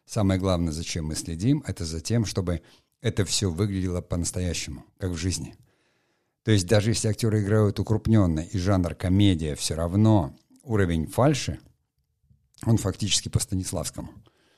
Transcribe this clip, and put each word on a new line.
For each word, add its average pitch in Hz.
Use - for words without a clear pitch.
самое 95
главное, 87
за 78
чем 80
мы 78
следим, 104
это 90
за 80
тем, 113
чтобы 87
это 104
все 95
выглядело 92
по-настоящему, 85
как 92
в 85
жизни. 80
То 110
есть 95
даже 104
если 110
актеры 107
играют 104
укрупненно 101
и 82
жанр 90
комедия, 90
все -
равно 92
уровень 85
фальши, 107
он 113
фактически -
по -
Станиславскому -